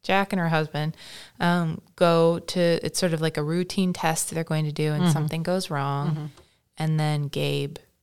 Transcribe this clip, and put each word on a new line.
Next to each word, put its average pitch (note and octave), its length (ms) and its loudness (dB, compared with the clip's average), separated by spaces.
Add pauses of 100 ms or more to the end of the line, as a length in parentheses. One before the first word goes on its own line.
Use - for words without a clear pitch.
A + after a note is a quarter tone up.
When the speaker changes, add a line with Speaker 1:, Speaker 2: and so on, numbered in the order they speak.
Speaker 1:
Jack G3 320 0
and F#3+ 80 0
her E3 80 2
husband, D#3 480 -2 (420)
um, F3 400 0 (160)
go E3+ 420 4
to, - 220 -4 (260)
it's E3 140 -4
sort F3 140 0
of D#3+ 80 -2
like D#3+ 160 0
a D3+ 60 -2
routine F3+ 500 0
test - 380 -2
they're E3 120 -2
going D#3 220 0
to D3 80 -2
do, D3+ 180 0
and D3+ 120 0
Speaker 2:
Mm-hmm. E3+ 100 6
Speaker 1:
something D#3 300 -2
goes F#3 260 -2
wrong. C#3+ 400 -2
Speaker 2:
Mm-hmm. D3+ 160 -4 (520)
Speaker 1:
And D#3 220 0
then D3+ 300 0
Gabe C#3+ 480 -4 (260)